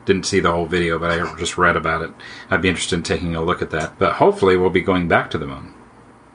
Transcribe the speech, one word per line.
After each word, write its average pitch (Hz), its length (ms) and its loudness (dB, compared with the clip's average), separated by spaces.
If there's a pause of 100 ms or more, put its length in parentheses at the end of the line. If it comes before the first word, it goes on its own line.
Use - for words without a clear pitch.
didn't 95 200 0
see 95 160 2
the 85 100 2
whole 85 140 0
video, 82 340 0
but 85 120 -2
I 85 260 -4
just 85 200 -6
read 85 200 4
about 80 240 -2
it. 82 100 -8 (400)
I'd 92 100 2
be 92 80 2
interested 87 260 -2
in 85 80 -2
taking 85 340 -2
a 80 60 -4
look 87 180 -2
at 82 80 -4
that. 80 280 -6
But 87 160 0
hopefully 151 440 4
we'll 90 120 2
be 87 120 2
going 90 260 0
back 110 240 2
to - 60 -2
the 76 100 -6
moon. 69 260 -14 (600)